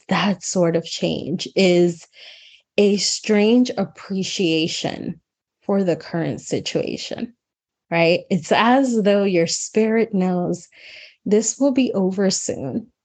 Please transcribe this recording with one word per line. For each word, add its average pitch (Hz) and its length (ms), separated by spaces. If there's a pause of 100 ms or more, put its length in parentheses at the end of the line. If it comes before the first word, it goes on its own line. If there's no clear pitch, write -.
that 185 340
sort 170 340
of 165 80
change - 680
is 175 520 (720)
a 208 200
strange 214 840
appreciation 175 1400 (420)
for 196 220
the 170 120
current 151 440
situation, - 920 (580)
right? 170 380
It's 170 220
as 240 520
though 202 200
your 180 240
spirit 220 680
knows 180 540 (560)
this 208 360
will 277 120
be 262 200
over 190 380
soon. - 580 (160)